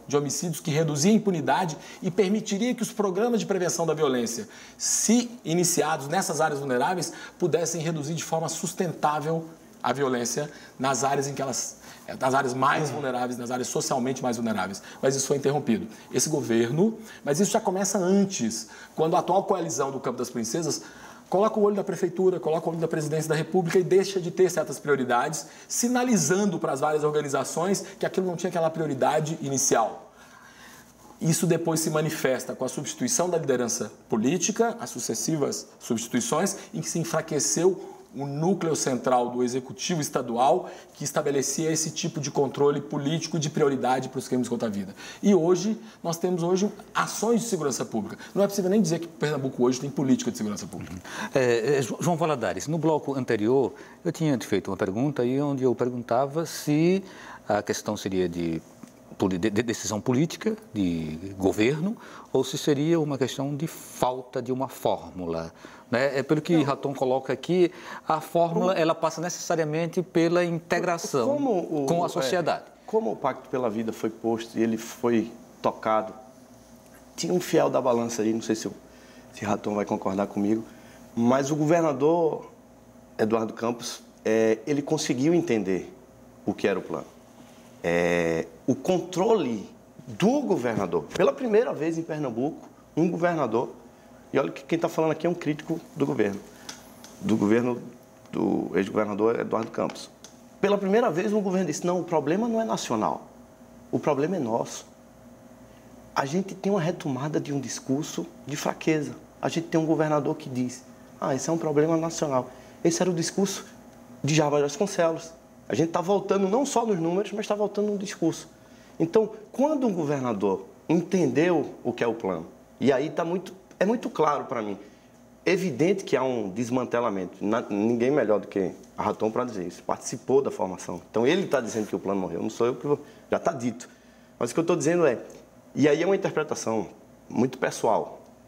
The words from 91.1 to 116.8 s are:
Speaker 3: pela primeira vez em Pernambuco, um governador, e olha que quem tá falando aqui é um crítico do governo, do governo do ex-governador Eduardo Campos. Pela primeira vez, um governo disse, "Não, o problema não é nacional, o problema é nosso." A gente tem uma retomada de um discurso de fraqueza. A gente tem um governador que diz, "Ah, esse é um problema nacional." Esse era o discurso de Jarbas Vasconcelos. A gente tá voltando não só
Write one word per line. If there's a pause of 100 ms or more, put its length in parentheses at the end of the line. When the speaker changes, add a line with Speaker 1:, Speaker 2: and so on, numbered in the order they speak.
Speaker 3:
pela
primeira
vez
em
Pernambuco, (260)
um
governador, (600)
e
olha
que
quem
tá
falando
aqui
é
um
crítico (160)
do
governo, (800)
do
governo (500)
do
ex-governador
Eduardo
Campos. (520)
Pela
primeira
vez,
um
governo
disse,
"Não,
o
problema
não
é
nacional, (640)
o
problema
é
nosso." (1300)
A
gente
tem
uma
retomada
de
um
discurso (220)
de
fraqueza. (280)
A
gente
tem
um
governador
que
diz, (360)
"Ah,
esse
é
um
problema
nacional." (340)
Esse
era
o
discurso (580)
de
Jarbas
Vasconcelos. (340)
A
gente
tá
voltando
não
só